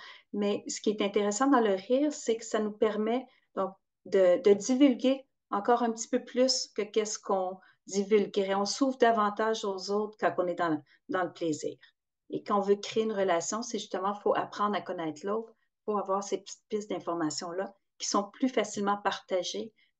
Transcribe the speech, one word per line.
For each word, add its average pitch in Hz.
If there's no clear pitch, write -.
Mais 202
ce -
qui 214
est 214
intéressant 208
dans 262
le 208
rire, 277
c'est 226
que -
ça 220
nous 214
permet 220
donc 190
de, 185
de 202
divulguer 254
encore 240
un 226
petit -
peu 247
plus 262
que -
qu'est-ce 208
qu'on 190
divulguerait. 196
On 202
s'ouvre 262
davantage 220
aux 190
autres 208
quand 170
on 180
est 175
dans, 170
dans 185
le 175
plaisir. -
Et -
quand 208
on 196
veut 202
créer 220
une 220
relation, 190
c'est 226
justement, 196
faut -
apprendre 208
à 175
connaître 170
l'autre, 220
faut 208
avoir 196
ces 190
petites -
pistes 208
d'informations-là 170
qui -
sont 202
plus -
facilement 208
partagées 190